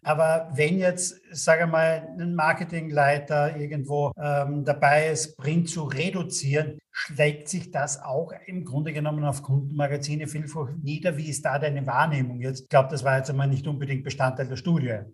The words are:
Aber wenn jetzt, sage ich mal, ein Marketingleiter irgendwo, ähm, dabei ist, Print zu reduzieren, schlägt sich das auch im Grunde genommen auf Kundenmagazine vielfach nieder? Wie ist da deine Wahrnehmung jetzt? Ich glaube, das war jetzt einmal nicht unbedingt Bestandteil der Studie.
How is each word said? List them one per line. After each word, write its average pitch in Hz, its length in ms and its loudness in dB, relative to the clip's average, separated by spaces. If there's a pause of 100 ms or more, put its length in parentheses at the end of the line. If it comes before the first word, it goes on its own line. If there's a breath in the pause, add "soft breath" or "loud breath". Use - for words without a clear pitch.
Aber 160 480 2
wenn 151 260 2
jetzt, 180 420 0 (100)
sage 165 340 4
ich 165 60 2
mal, 160 380 2 (100)
ein 170 160 -2
Marketingleiter 156 1200 2
irgendwo, 143 640 -2
ähm, 143 440 -2
dabei 147 440 4
ist, - 280 -4
Print 160 320 0
zu 156 160 -4
reduzieren, 151 920 -2 (120)
schlägt 147 580 0
sich - 220 -6
das 139 320 -4
auch 156 300 -4 (140)
im 180 180 -8
Grunde 147 280 -4
genommen 151 320 -2
auf 139 180 -2
Kundenmagazine 143 840 -2
vielfach 151 420 -6 (140)
nieder? 156 340 -2
Wie 156 120 -6
ist - 160 -6
da 139 140 0
deine 143 280 -2
Wahrnehmung 127 540 0
jetzt? 131 220 -6
Ich - 60 -20
glaube, 135 220 6
das 135 140 -2
war 135 140 4
jetzt 131 120 -4
einmal 139 180 2
nicht 135 180 0
unbedingt 139 380 -4
Bestandteil 131 440 0
der 131 80 -6
Studie. 127 440 0 (140)